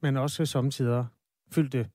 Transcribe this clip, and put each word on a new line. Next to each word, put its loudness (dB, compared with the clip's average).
men 0
også 0
sommetider 0
fyldte 0